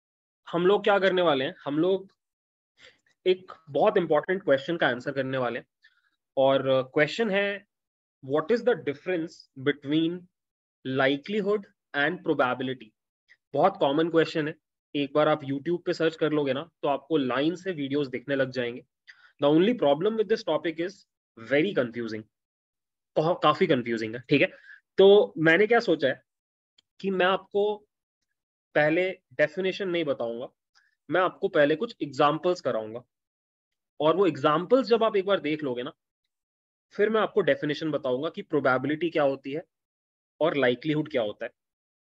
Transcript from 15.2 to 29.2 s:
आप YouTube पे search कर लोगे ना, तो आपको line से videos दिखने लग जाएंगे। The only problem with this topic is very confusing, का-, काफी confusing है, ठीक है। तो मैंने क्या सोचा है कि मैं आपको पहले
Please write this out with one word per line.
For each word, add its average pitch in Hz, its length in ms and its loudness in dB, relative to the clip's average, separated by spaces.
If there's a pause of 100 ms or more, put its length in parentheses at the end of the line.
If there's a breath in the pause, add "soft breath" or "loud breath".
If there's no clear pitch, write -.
आप 151 120 0
YouTube 139 460 -6
पे 180 60 0
search 160 240 -2
कर 151 160 -2
लोगे 147 200 0
ना, 147 160 -8 (140)
तो 156 60 -2
आपको 143 280 -2
line 139 400 0
से 190 160 -8
videos 143 380 -4
दिखने 127 260 -6
लग 131 140 0
जाएंगे। 123 320 -6 (580 loud breath)
The 143 140 4
only 190 280 4
problem 160 360 2
with 208 140 -2
this 220 160 -2
topic 160 380 -4
is - 180 -14 (340)
very 143 400 0
confusing, 113 440 -4 (960)
का-, 160 260 0
काफी 156 240 2
confusing 117 480 -2
है, 123 140 -12
ठीक 143 120 4
है। - 120 0 (460 loud breath)
तो 202 400 8
मैंने 165 280 4
क्या 233 140 2
सोचा 156 280 0
है 139 120 -4 (800)
कि 190 100 -6
मैं 180 160 2
आपको 190 360 -2 (1120)
पहले 160 360 0 (240)